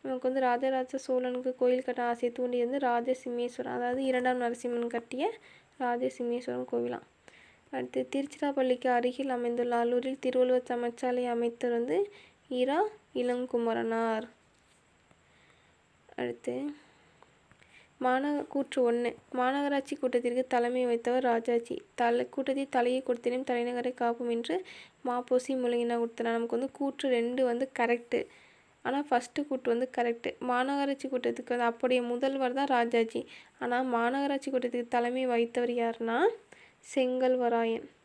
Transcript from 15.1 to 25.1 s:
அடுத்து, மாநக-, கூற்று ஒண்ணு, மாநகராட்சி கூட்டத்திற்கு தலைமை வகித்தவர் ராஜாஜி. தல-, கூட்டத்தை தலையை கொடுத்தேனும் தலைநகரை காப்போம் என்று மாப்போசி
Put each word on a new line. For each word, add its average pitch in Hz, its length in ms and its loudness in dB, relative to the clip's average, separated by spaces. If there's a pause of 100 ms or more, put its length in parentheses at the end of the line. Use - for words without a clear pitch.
அடுத்து, 120 400 -6 (1500)
மாநக-, 269 460 0
கூற்று 277 360 -4
ஒண்ணு, 240 280 2 (220)
மாநகராட்சி 277 640 0
கூட்டத்திற்கு 247 500 0
தலைமை 247 400 2
வகித்தவர் 240 420 2
ராஜாஜி. 233 460 0 (200)
தல-, 240 340 2
கூட்டத்தை 277 400 -2
தலையை 254 340 2
கொடுத்தேனும் 247 480 -2
தலைநகரை 240 440 -2
காப்போம் 233 420 -2
என்று 233 180 -2 (500)
மாப்போசி 247 480 0 (100)